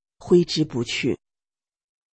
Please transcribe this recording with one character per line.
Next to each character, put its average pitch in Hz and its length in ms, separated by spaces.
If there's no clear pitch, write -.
挥 175 260
之 156 220
不 120 180
去。 - 360